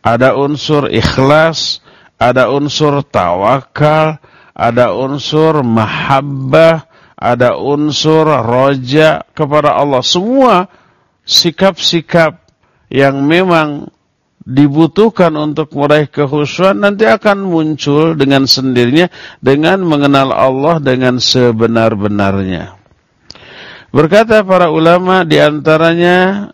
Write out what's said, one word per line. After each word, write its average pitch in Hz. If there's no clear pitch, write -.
Ada 117
unsur 143
ikhlas, 143
ada 123
unsur 143
tawakal, 135
ada 117
unsur 147
mahabbah, 139
ada 120
unsur 151
roja 135
kepada 147
Allah. 135
Semua 240
sikap-sikap 170
yang 139
memang 160
dibutuhkan 156
untuk 151
meraih 147
kekhusyuan 147
nanti 208
akan 202
muncul 156
dengan 139
sendirinya 131
dengan 156
mengenal 143
Allah 135
dengan 127
sebenar-benarnya. 107
Berkata 208
para 180
ulama, 180
di 151
antaranya 170